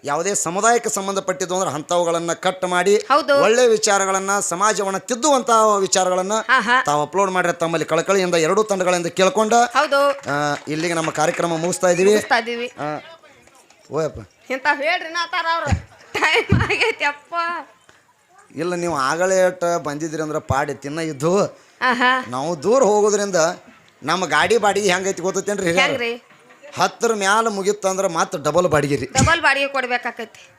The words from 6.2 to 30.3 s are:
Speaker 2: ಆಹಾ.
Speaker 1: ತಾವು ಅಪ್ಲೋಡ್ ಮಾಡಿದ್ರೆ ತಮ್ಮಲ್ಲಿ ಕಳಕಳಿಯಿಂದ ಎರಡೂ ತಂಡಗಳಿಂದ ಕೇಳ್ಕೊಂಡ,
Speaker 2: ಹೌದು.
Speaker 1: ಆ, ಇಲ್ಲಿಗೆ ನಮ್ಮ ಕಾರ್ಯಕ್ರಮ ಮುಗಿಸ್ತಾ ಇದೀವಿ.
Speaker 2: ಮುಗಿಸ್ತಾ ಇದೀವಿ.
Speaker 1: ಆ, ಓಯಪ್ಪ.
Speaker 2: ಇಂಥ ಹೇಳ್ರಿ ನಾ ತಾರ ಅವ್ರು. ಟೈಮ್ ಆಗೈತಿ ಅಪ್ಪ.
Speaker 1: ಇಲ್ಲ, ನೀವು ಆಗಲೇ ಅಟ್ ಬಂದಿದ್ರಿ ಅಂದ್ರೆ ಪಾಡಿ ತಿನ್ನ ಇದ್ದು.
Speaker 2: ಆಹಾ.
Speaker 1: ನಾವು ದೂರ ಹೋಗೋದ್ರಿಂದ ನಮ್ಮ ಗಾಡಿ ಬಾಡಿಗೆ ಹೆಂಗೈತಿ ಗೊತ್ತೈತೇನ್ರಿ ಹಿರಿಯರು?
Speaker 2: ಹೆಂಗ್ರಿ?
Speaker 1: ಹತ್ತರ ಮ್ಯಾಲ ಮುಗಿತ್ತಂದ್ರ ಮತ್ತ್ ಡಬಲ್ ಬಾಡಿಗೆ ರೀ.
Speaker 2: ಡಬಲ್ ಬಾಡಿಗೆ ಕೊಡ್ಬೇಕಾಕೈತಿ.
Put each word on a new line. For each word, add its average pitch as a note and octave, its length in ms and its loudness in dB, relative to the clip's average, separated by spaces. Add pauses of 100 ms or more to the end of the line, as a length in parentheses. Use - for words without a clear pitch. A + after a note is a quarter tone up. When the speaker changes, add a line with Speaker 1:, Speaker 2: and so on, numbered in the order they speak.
Speaker 2:
ಆಹಾ. B3 340 2
Speaker 1:
ತಾವು D3 200 0
ಅಪ್ಲೋಡ್ F#3+ 280 0
ಮಾಡಿದ್ರೆ F3 280 0
ತಮ್ಮಲ್ಲಿ E3 280 -2
ಕಳಕಳಿಯಿಂದ F3+ 480 0
ಎರಡೂ E3+ 280 2
ತಂಡಗಳಿಂದ F3+ 440 0
ಕೇಳ್ಕೊಂಡ, F#3+ 480 2
Speaker 2:
ಹೌದು. C#4 540 2
Speaker 1:
ಆ, D3 480 -2 (120)
ಇಲ್ಲಿಗೆ D#3+ 260 -4
ನಮ್ಮ D#3+ 160 -2
ಕಾರ್ಯಕ್ರಮ E3+ 460 -2
ಮುಗಿಸ್ತಾ F3 320 -2
ಇದೀವಿ. F3+ 220 4
Speaker 2:
ಮುಗಿಸ್ತಾ G#3+ 280 2
ಇದೀವಿ. A#3 280 -6
Speaker 1:
ಆ, - 1300 -14
ಓಯಪ್ಪ. C#3 360 -6 (200)
Speaker 2:
ಇಂಥ C4 240 -4
ಹೇಳ್ರಿ D#4+ 380 -4
ನಾ E4+ 140 -4
ತಾರ E4 280 -4
ಅವ್ರು. D4+ 340 -2 (240)
ಟೈಮ್ D#4+ 500 2
ಆಗೈತಿ G#4+ 420 -2
ಅಪ್ಪ. C#4+ 300 -6 (1200)
Speaker 1:
ಇಲ್ಲ, F3 180 -4
ನೀವು E3+ 220 -2
ಆಗಲೇ F3 460 2
ಅಟ್ F3 420 0
ಬಂದಿದ್ರಿ D3+ 380 -6
ಅಂದ್ರೆ D3+ 180 -4
ಪಾಡಿ C#3+ 340 -2
ತಿನ್ನ C#3+ 240 -8
ಇದ್ದು. D#3+ 600 -2 (200)
Speaker 2:
ಆಹಾ. B3 480 2
Speaker 1:
ನಾವು C#3 340 -4
ದೂರ B3 200 4
ಹೋಗೋದ್ರಿಂದ G3+ 540 2 (680)
ನಮ್ಮ E3+ 240 -2
ಗಾಡಿ E3+ 320 4
ಬಾಡಿಗೆ G3 340 2
ಹೆಂಗೈತಿ F#3 300 -2
ಗೊತ್ತೈತೇನ್ರಿ F#3+ 440 -4
ಹಿರಿಯರು? F3+ 200 2
Speaker 2:
ಹೆಂಗ್ರಿ? A#3+ 400 -6 (520)
Speaker 1:
ಹತ್ತರ G#3+ 360 0
ಮ್ಯಾಲ G#3+ 340 2
ಮುಗಿತ್ತಂದ್ರ G3 580 -2
ಮತ್ತ್ F3+ 300 -2
ಡಬಲ್ D#3 320 2
ಬಾಡಿಗೆ C#3+ 280 2
ರೀ. A#2+ 100 -6
Speaker 2:
ಡಬಲ್ D#4 340 2
ಬಾಡಿಗೆ C#4 280 0
ಕೊಡ್ಬೇಕಾಕೈತಿ. B3 800 -6 (100)